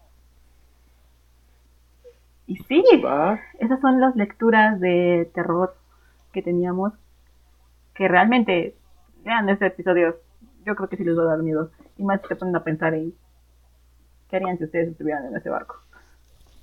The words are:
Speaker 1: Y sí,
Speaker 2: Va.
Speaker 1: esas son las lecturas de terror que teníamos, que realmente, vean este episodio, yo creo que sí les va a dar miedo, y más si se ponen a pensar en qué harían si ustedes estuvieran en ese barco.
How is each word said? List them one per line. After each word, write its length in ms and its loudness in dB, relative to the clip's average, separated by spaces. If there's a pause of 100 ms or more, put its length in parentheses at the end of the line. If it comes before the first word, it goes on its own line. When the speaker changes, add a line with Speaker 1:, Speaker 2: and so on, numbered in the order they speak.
(2500)
Speaker 1:
Y 100 -8
sí, 280 0 (180)
Speaker 2:
Va. 380 0 (180)
Speaker 1:
esas 220 0
son 200 4
las 160 2
lecturas 600 2
de 560 2
terror 400 -2 (560)
que 120 -8
teníamos, 500 -2 (1000)
que 120 -2
realmente, 680 2 (500)
vean 240 -2
este 180 0
episodio, 500 0 (500)
yo 100 -6
creo 140 -8
que 80 -10
sí 60 -6
les 120 -2
va 60 0
a 140 0
dar 20 -4
miedo, 320 -4 (260)
y 80 -8
más 160 -2
si 80 -20
se 80 -6
ponen 180 -6
a 80 -4
pensar 300 -4
en 220 -8 (1120)
qué 80 -6
harían 220 -4
si 60 -6
ustedes 240 -2
estuvieran 380 -6
en 100 -10
ese 120 -10
barco. 280 -8 (880)